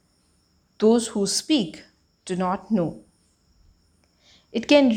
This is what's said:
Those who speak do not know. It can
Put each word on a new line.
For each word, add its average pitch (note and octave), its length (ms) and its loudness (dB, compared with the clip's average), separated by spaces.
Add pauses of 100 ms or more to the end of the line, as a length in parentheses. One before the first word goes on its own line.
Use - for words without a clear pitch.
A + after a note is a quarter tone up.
(800)
Those A3+ 300 2
who G3+ 180 -4
speak - 560 -4 (420)
do F#3 120 -8
not F#3 340 -6
know. F3+ 320 -4 (1500)
It A3+ 160 -6
can C#4+ 300 6